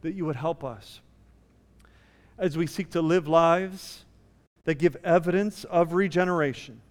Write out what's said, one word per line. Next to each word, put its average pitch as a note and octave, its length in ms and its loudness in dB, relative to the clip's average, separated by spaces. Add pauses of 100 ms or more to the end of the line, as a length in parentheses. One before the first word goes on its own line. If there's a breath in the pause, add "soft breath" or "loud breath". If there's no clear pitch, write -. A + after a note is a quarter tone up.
that E3 120 -6
you F#3 120 -6
would D#3 100 -4
help D#3+ 280 -6
us A2+ 380 -14 (1400 soft breath)
as E3 180 -2
we E3 120 -2
seek - 240 -8
to E3+ 100 -2
live E3 260 2
lives F3 800 2 (600)
that D#3+ 100 0
give D#3+ 280 2
evidence F3+ 640 2
of E3+ 280 2
regeneration F3 960 0